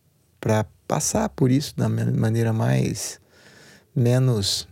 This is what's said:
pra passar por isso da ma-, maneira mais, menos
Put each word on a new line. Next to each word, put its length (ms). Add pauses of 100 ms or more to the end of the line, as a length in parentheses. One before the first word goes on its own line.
(400)
pra 260 (220)
passar 400
por 220
isso 260
da 120
ma-, 160
maneira 480
mais, 680 (720)
menos 760